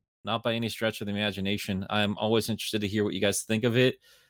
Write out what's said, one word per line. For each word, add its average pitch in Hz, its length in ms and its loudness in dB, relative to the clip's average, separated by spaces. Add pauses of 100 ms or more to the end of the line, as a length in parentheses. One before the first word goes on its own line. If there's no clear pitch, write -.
(240)
not 113 180 -2
by 117 120 0
any 117 140 -2
stretch 110 320 -2
of 107 60 -6
the 101 60 -2
imagination. 98 760 -2
I'm 104 300 0
always 110 320 2
interested 104 320 -2
to 104 60 0
hear 104 160 0
what 104 100 -2
you 95 60 -4
guys 101 220 2
think 110 220 0
of 120 140 4
it. 127 180 4 (340)